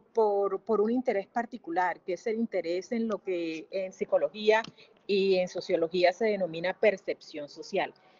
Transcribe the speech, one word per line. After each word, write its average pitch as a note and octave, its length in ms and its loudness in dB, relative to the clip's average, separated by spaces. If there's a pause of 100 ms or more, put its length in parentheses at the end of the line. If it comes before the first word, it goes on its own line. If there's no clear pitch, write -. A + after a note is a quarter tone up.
(140)
por, G3+ 460 2
por G#3 220 0
un G#3+ 100 2
interés A#3 360 0
particular, F3+ 760 -4
que F#3 120 -4
es - 140 -6
el A3 80 0
interés F#3 560 -2
en A3+ 160 -2
lo G3+ 160 -4
que E3 480 -4
en F#3+ 220 -6
psicología G#3+ 680 2 (460)
y G3 300 4
en F3+ 100 0
sociología F3 640 0
se A3+ 140 -2
denomina F#3 480 -2
percepción F#3+ 720 -2
social, D#3+ 460 -4 (260)